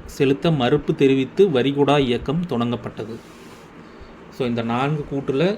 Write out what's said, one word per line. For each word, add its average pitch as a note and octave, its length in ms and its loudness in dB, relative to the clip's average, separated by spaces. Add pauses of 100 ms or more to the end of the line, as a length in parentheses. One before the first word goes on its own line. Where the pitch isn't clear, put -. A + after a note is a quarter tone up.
செலுத்த C#3 460 0
மறுப்பு D3 440 0
தெரிவித்து C3+ 540 4
வரிகுடா C#3 480 2 (100)
இயக்கம் C3+ 440 -2
தொடங்கப்பட்டது. A#2 640 -4 (1200)
So, C3 100 -2
இந்த A#2 140 -2
நான்கு C3+ 500 -2
கூற்றுல C#3 320 -2 (140)